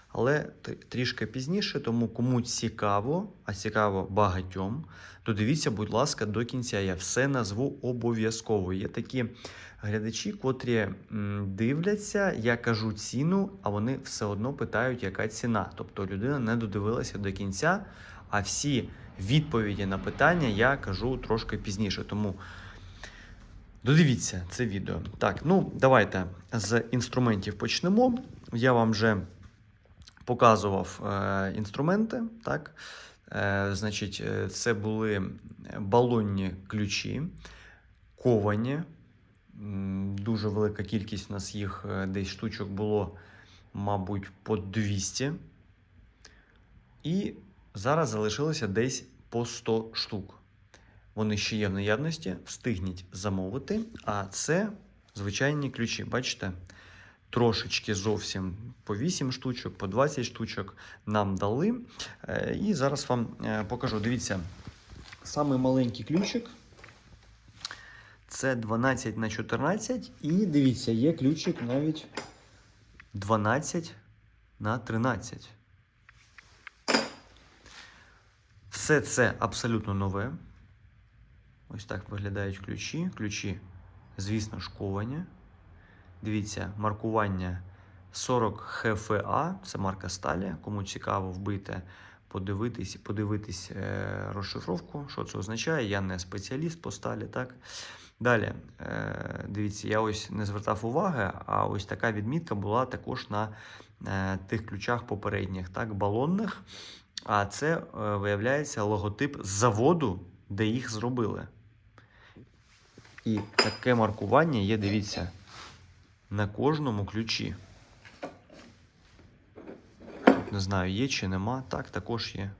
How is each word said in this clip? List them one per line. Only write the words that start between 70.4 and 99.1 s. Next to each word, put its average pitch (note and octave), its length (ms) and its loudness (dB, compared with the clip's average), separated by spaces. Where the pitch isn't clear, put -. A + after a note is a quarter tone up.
дивіться, C3+ 460 4
є B2+ 220 4
ключик D#3+ 480 2
навіть C#3+ 460 0
дванадцять A2 800 2
на G#2+ 180 0
тринадцять. A2+ 720 -2
Все D3 320 4
це - 380 2
абсолютно G#2+ 540 0
нове. G2 380 0
Ось A2 160 -10
так G2+ 240 -8
виглядають G2+ 480 -4
ключі. D3+ 600 -4
Ключі, G2+ 420 -4
звісно G#2 420 -2
ж, - 180 -10
ковані. G#2 460 -4
Дивіться, G#2 560 -2
маркування G#2 840 0
сорок A2+ 500 2
Х - 280 -2
Ф G#2 220 -2
А, G#2+ 440 2
це - 120 -10
марка F#2+ 320 -2
сталі. F2+ 520 -2
Кому G#2 220 -4
цікаво, G2 480 -2
вбийте, G2+ 500 -4
подивитись, G2 680 -4
подивитись, G#2 760 -4
е, G2 640 -4
розшифровку, C#3 760 -6
що A2+ 140 -6
це - 140 -8
означає. A2+ 500 -2
Я G2 140 0
не F#2 180 -2
спеціаліст C3 600 -6
по - 100 -8
сталі, G#2+ 340 -6
так? B2 300 -8
Далі, A#2 340 4
е, - 720 -6